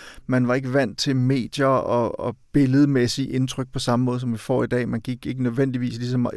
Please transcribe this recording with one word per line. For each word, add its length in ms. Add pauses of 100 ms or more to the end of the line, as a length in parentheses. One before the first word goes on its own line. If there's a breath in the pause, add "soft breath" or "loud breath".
(260 loud breath)
Man 220
var 60
ikke 200
vant 240
til 180
medier 500
og, 540
og 160 (160)
billedmæssige 760
indtryk 440
på 60
samme 260
måde, 160
som 120
vi 60
får 260
i 20
dag. 220
Man 120
gik 260
ikke 160
nødvendigvis 560
ligesom, 380